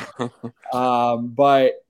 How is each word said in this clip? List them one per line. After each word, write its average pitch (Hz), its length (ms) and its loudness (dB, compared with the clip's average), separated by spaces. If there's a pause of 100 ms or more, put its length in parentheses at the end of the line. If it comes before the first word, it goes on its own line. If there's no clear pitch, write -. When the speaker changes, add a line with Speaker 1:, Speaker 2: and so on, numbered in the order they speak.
(180)
Speaker 1:
<laughs> 120 100 -6 (440)
Speaker 2:
Um, 120 560 -2
but 135 460 4 (160)